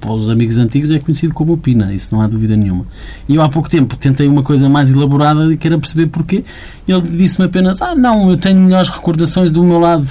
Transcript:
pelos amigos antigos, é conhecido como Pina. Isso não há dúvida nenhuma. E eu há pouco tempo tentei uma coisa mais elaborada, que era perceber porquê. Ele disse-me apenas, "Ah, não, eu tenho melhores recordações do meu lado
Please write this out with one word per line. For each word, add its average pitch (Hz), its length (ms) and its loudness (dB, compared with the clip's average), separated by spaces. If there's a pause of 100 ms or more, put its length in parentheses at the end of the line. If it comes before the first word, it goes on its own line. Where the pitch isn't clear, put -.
pelos 110 280 -4
amigos 113 300 0
antigos, 139 320 0
é 156 80 2
conhecido 156 340 -2
como 160 240 -2
Pina. 113 380 0
Isso - 180 -8
não 110 80 0
há 110 60 2
dúvida 110 300 0
nenhuma. 98 280 -2 (440)
E 143 80 2
eu 160 60 2
há 151 60 2
pouco 143 200 -4
tempo 131 280 0
tentei 139 300 0
uma 143 160 2
coisa 139 260 2
mais 139 220 4
elaborada, 147 640 2
que - 120 -6
era 165 100 0
perceber 160 300 -2
porquê. 180 340 -4 (460)
Ele 185 140 2
disse-me 170 440 0
apenas, 185 340 0
"Ah, 359 140 -4
não, 226 360 2
eu 180 60 2
tenho 190 240 2
melhores 185 300 4
recordações 170 640 0
do 170 100 2
meu 175 160 4
lado 170 320 2